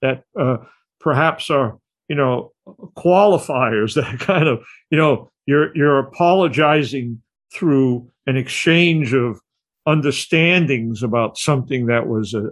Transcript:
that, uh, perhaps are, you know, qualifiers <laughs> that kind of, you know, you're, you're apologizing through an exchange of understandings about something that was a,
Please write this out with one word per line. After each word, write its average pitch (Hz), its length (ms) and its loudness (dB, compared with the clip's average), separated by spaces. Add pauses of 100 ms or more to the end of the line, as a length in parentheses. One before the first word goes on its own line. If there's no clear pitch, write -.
that, 131 220 -4 (160)
uh, 131 180 0 (420)
perhaps 156 500 0
are, 135 280 -2 (300)
you 151 80 -6
know, 127 360 -2 (460)
qualifiers 139 1000 2
<laughs> 151 60 0
that 117 180 -8
kind 165 280 0
of, 120 160 -2 (260)
you 151 80 0
know, 151 320 0 (160)
you're, 147 300 0
you're 143 240 2
apologizing 147 1200 0 (320)
through 131 560 0 (180)
an 131 100 0
exchange 160 760 0
of 120 280 -2 (440)
understandings 147 1160 0
about 113 340 -2
something 131 500 -2
that 117 200 0
was 110 260 -4
a, 107 180 -4